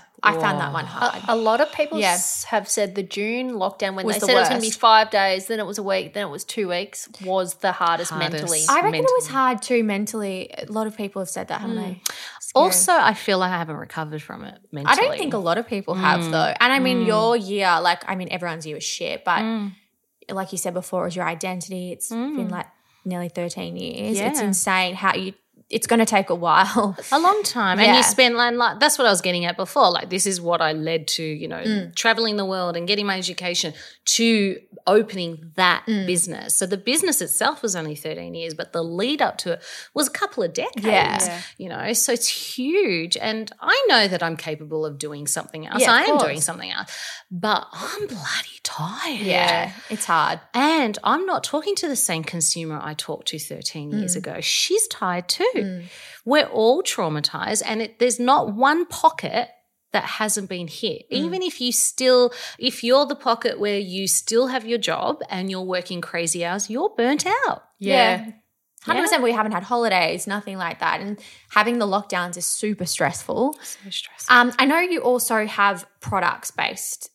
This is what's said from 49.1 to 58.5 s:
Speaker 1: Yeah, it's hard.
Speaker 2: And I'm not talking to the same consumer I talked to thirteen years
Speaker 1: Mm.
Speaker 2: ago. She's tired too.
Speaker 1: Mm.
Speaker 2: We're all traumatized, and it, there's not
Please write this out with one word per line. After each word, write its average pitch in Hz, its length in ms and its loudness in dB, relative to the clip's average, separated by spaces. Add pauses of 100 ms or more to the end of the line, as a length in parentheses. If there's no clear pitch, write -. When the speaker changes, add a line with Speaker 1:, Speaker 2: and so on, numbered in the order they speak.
Speaker 1:
Yeah, 180 520 2 (200)
it's 214 140 -4
hard. 165 340 2 (160)
Speaker 2:
And 262 480 2
I'm 311 240 2
not 349 160 -2
talking 311 320 -2
to 349 120 -4
the 285 80 -2
same 165 280 -2
consumer 160 580 -2
I 151 140 -8
talked - 320 -8
to 156 100 -6
thirteen 151 540 -8
years 202 240 -2
Speaker 1:
Mm. - 20 -4
Speaker 2:
ago. - 240 -8
She's - 460 0
tired 180 420 -4
too. - 160 0 (140)
Speaker 1:
Mm. 185 240 -6 (420)
Speaker 2:
We're 285 200 4
all 240 360 2
traumatized, 160 840 -2
and 220 160 -2
it, 214 180 -10
there's 240 200 4
not 247 360 4